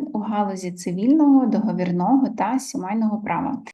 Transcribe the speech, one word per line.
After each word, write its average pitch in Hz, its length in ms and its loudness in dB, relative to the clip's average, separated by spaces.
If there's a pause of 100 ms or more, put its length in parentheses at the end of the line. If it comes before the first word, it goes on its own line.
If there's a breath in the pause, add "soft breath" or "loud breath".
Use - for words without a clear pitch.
(120)
у 220 60 -4
галузі 196 540 -4
цивільного, 262 760 4
договірного 196 840 2
та 226 300 -2
сімейного 208 600 -4
права. 269 400 -4 (160)